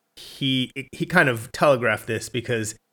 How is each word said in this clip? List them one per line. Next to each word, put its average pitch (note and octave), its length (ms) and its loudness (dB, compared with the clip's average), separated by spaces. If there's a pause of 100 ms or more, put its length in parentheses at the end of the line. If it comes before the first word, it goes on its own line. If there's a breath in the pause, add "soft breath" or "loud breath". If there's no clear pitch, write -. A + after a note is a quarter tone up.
(160)
he, C3 560 -4 (220)
he E3+ 120 -4
kind E3 220 4
of A#2 240 -2
telegraphed A#2+ 560 2
this A2 220 -4
because A2+ 460 -4 (180)